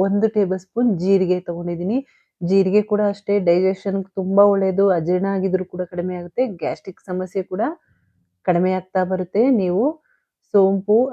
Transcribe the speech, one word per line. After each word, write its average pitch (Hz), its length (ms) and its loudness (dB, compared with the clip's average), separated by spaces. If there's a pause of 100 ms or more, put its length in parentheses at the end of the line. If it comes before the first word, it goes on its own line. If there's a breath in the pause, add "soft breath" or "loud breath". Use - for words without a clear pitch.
ಒಂದು 202 280 0
ಟೇಬಲ್ 190 300 -2
ಸ್ಪೂನ್ 247 260 -2 (120)
ಜೀರಿಗೆ 185 440 2
ತಗೊಂಡಿದ್ದೀನಿ. 175 520 -4 (420 soft breath)
ಜೀರಿಗೆ 190 420 2
ಕೂಡ 208 180 -2 (100)
ಅಷ್ಟೇ 202 240 -4 (120)
ಡೈಜೆಷನ್ 185 520 0 (200)
ತುಂಬಾ 196 240 2 (100)
ಒಳ್ಳೆಯದು, 190 320 0 (100)
ಅಜೀರ್ಣ 180 400 0
ಆಗಿದ್ರು 185 380 -2
ಕೂಡ 180 180 -6
ಕಡಿಮೆ 180 300 -6
ಆಗುತ್ತೆ, 175 220 -4 (180)
ಗ್ಯಾಸ್ಟ್ರಿಕ್ 156 480 -8
ಸಮಸ್ಯೆ 185 420 -4
ಕೂಡ 190 120 -4 (840)
ಕಡಿಮೆ 180 320 2
ಆಗ್ತಾ 180 260 -4
ಬರುತ್ತೆ. 185 380 -2 (180)
ನೀವು 185 240 0 (720)
ಸೋಂಪು, 196 420 2 (160)